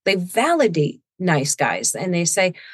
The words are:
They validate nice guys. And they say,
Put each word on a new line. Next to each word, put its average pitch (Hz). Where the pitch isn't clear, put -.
They 196
validate 202
nice 156
guys. 101
And 185
they 170
say, 185